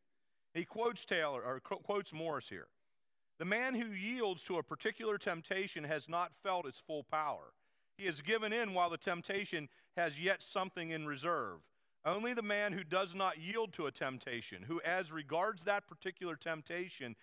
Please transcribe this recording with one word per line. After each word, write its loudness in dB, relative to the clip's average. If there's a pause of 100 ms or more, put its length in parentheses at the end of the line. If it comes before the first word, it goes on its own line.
(540)
He 0
quotes 0
Taylor, 2
or -2
qu-, -6
quotes 0
Morris -2
here. -8 (720)
"The -2
man 2
who 0
yields -2
to 0
a 2
particular 0
temptation -2
has -2
not 2 (140)
felt 2
its -8
full -4
power. 0 (460)
He -2
has 0
given 2
in 2
while 6
the -2
temptation 0 (280)
has 2
yet 4
something -2
in -2
reserve. 0 (460)
Only 2
the 0
man 2
who -2
does 2
not 2
yield -2
to -2
a 0
temptation, -4
who -2
as 2
regards 0
that 2
particular -6
temptation -4